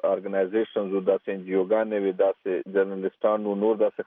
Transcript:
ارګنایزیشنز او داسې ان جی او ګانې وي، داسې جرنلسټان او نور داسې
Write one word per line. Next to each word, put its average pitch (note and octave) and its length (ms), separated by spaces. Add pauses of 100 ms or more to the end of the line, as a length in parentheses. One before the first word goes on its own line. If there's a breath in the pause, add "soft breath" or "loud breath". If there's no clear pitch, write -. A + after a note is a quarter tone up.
(140)
ارګنایزیشنز G2 800
او G2 80
داسې F#2+ 280
ان G2 140
جی F#2 100
او F#2+ 120
ګانې G#2+ 280
وي، G2 180
داسې F#2+ 600
جرنلسټان G2 720
او G2+ 100
نور G#2+ 200
داسې G#2 320